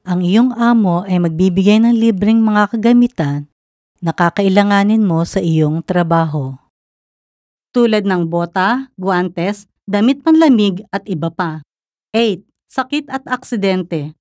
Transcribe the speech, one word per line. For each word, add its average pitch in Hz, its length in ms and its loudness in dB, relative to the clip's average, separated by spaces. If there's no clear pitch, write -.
Ang 180 240 -4
iyong 226 320 2
amo 220 480 2
ay 185 160 0
magbibigay 185 560 2
ng 226 160 4
libreng 220 480 2
mga 208 320 0
kagamitan 226 720 0
na 165 160 -4
kakailanganin 202 880 2
mo 170 240 0
sa 190 160 -4
iyong 160 400 0
trabaho. 160 720 -2
Tulad 214 400 0
ng 180 160 0
bota, 185 720 -2
guwantes, 185 720 -4
damit 214 400 0
panlamig 254 640 2
at 196 160 -8
iba 165 240 -6
pa. 165 320 -6
Eight, 220 320 -2
sakit 277 400 -6
at 269 160 -10
aksidente. 185 920 -4